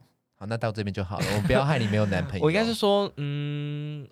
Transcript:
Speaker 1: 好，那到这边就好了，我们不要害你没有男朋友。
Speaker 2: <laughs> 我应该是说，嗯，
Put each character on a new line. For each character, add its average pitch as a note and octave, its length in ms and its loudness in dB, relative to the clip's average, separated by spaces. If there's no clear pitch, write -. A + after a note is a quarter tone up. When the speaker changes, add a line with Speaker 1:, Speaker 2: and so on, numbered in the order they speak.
Speaker 1:
好， G2 100 -12
那 A2+ 100 -4
到 A2+ 160 -2
这 G#2 120 -4
边 G2 100 -2
就 G2+ 100 -2
好 F#2 140 -4
了， - 120 0
我 G2+ 80 0
们 G#2 60 2
不 F2 100 4
要 C3+ 120 4
害 C#3+ 140 2
你 A2 80 2
没 G#2 100 2
有 G#2+ 80 4
男 F#2 200 2
朋 F#2 140 -4
友。 F2 40 0
Speaker 2:
<laughs> - 20 4
我 D#3 60 4
应 E3+ 40 2
该 G#3+ 80 2
是 A3+ 100 0
说， G3+ 440 2
嗯， D3 920 -6